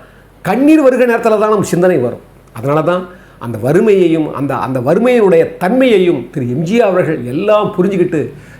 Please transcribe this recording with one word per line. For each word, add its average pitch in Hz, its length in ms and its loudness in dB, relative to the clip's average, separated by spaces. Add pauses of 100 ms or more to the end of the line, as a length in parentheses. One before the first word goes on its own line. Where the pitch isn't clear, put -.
(420)
கண்ணீர் 285 400 2
வருகிற 247 340 2
நேரத்துல 226 220 0
தான் 214 160 0
நம்ம 196 80 0
சிந்தனை 180 360 0
வரும். - 360 -6 (180)
அதனால 143 300 -2
தான் 180 240 -2 (320)
அந்த 113 260 -10
வறுமையையும் 165 680 2
அந்த, 139 240 -6
அந்த 123 240 -4
வறுமையினுடைய 185 760 2
தன்மையையும் 185 720 0
திரு 123 200 -6
எம் 139 120 -4
ஜி 208 180 0
ஆர் 208 100 2
அவர்கள் 160 340 -2
எல்லாம் 202 540 -2
புரிஞ்சுக்கிட்டு, 175 520 -2 (280)